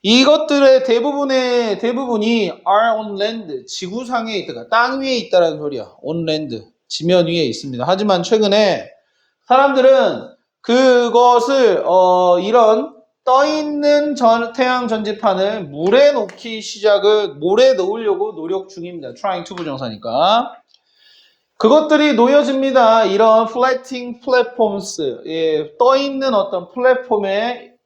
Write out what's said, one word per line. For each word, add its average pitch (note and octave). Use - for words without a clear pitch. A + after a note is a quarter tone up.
이것들의 C4+
대부분의, B3
대부분이 A#3
are G#3+
on G#3
land, F#3+
지구상에 A3+
있다, A#2
땅 B3
위에 C4+
있다라는 E3+
소리야. C#3+
On E3
land, D3+
지면 F3
위에 E3
있습니다. B2
하지만 F#3+
최근에 G3+
사람들은 C4
그것을, A#3+
어, F3+
이런 A3
떠있는 D4
전-, A#3
태양 B3+
전지판을 G#3
물에 G3+
놓기 A3
시작을, G#3
물에 G#3+
놓으려고 G3+
노력 F#3
중입니다. E3+
Trying F3+
to G3
부정사니까. D3
그것들이 D4+
놓여집니다. B3+
이런 A3
floating B3
platforms, G3+
예, D#3
떠있는 C4+
어떤 F#3+
플랫폼에. A#3+